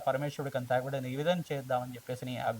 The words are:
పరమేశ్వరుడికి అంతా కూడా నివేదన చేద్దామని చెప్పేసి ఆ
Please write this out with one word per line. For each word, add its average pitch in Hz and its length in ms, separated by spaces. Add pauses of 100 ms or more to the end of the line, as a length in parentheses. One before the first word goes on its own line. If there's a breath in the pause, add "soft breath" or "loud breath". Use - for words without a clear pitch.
పరమేశ్వరుడికి 135 540
అంతా 123 200
కూడా 135 200
నివేదన 147 420 (100)
చేద్దామని 127 440
చెప్పేసి 123 420
ఆ 117 220